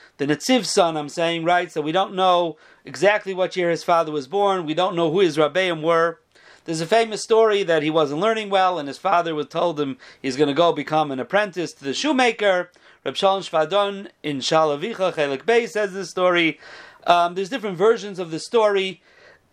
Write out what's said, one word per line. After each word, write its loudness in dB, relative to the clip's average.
the -4
Nitziv's 0
son, 2
I'm -6
saying, -2
writes 0
that -4
we -4
don't -2
know 2
exactly 0
what -2
year 0
his -4
father 2
was -6
born. 0
We -4
don't -2
know 2
who 0
his 2
Rabbeim 0
were. 2
There's -4
a -4
famous 0
story 4
that 2
he -2
wasn't 0
learning -2
well, 2
and -6
his -10
father 0
was -6
told -2
him -6
he's -6
gonna 2
go 4
become -2
an -6
apprentice -2
to -20
the -4
shoemaker. 0
Reb -6
Shalom 2
Shvadon -2
in -4
Shalavicha, 0
Chelik -2
Bey, 2
says -4
this -10
story. 2
Um, 4
there's -4
different -6
versions 0
of -10
the -6
story. 0